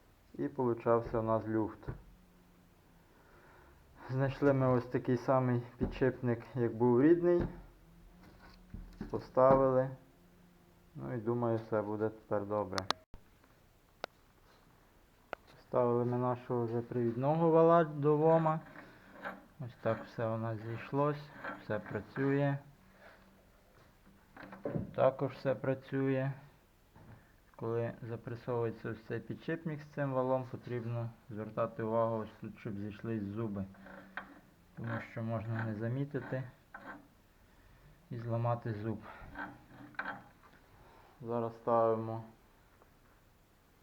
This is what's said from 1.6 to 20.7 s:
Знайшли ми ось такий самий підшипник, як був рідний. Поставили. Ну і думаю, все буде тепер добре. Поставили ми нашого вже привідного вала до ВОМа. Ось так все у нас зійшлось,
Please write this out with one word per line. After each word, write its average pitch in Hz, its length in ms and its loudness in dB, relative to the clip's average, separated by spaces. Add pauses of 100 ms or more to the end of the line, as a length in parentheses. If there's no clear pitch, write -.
Знайшли 135 440 2
ми 131 140 4
ось 123 180 4
такий 127 320 0
самий 127 440 2 (160)
підшипник, 123 600 0 (160)
як 117 200 0
був 120 260 6
рідний. 175 400 6 (1700)
Поставили. 131 800 6 (1080)
Ну 131 180 -8
і 127 40 -4
думаю, 117 500 2
все 107 140 2
буде 107 280 0
тепер 104 360 -2
добре. 98 340 -2 (2750)
Поставили 120 500 2
ми 123 120 0
нашого 123 480 -2
вже 117 160 -2
привідного 123 680 2
вала 165 340 8
до 151 340 2
ВОМа. 160 420 4 (1000)
Ось 120 220 -10
так 113 220 -2
все - 240 -6
у 113 100 -2
нас 113 220 -4
зійшлось, 139 680 -2 (320)